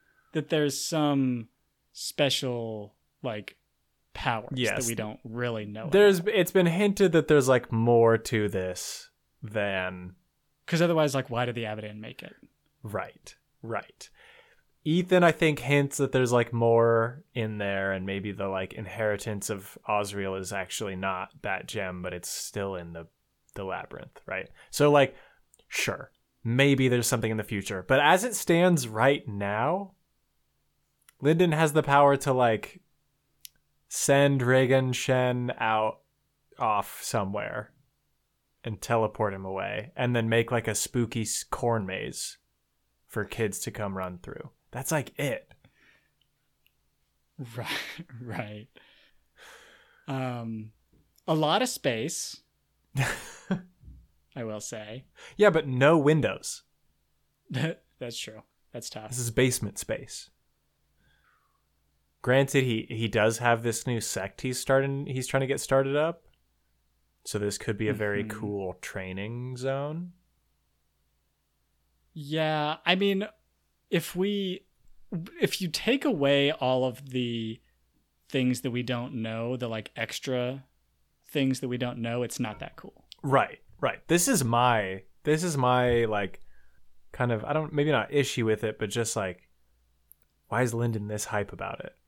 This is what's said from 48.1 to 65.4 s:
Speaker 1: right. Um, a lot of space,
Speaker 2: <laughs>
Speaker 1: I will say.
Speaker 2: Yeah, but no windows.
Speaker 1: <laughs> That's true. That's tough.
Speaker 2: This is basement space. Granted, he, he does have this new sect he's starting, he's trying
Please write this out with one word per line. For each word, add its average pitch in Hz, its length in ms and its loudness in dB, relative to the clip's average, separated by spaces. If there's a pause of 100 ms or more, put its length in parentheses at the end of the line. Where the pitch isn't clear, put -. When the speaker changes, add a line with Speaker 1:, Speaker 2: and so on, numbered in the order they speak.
Speaker 1:
right. 110 460 -10 (1400)
Um, 120 680 -6 (540)
a 160 80 2
lot 156 280 4
of 247 80 -2
space, - 720 -4 (260)
Speaker 2:
<laughs> - 280 -20 (1400)
Speaker 1:
I 127 80 -8
will 107 160 -8
say. 110 460 -12 (320)
Speaker 2:
Yeah, 208 120 8
but 156 160 2
no 135 300 8
windows. 143 640 2 (400)
Speaker 1:
<laughs> - 480 -20
That's - 680 -6
true. 107 240 -14 (320)
That's 117 160 -10
tough. 107 180 -12
Speaker 2:
This 123 100 -8
is 120 120 -4
basement 123 480 0
space. - 500 -10 (1900)
Granted, 135 420 4
he, 113 260 -2
he 113 180 -2
does 110 300 4
have 117 240 4
this 117 240 -4
new 117 160 -2
sect - 400 -8
he's 127 160 -4
starting, 139 480 0
he's 127 200 -6
trying 135 140 0